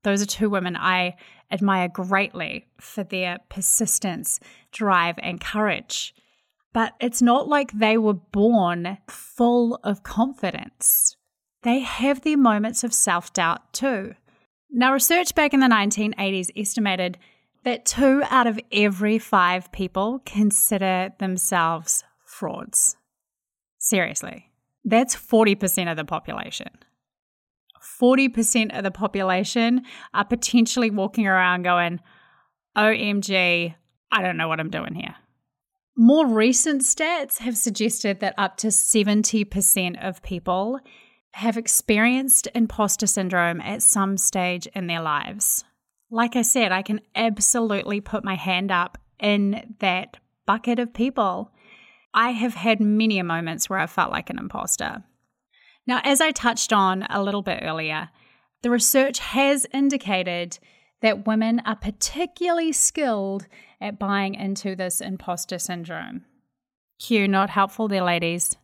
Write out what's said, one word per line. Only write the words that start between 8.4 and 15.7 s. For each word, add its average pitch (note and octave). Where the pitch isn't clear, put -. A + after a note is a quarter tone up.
full A#3+
of G3+
confidence. -
They A#3+
have C4+
their D4+
moments A3+
of A3
self-doubt F3
too. A3+
Now, C4
research E4+
back D4
in C4+
the C4
nineteen G#3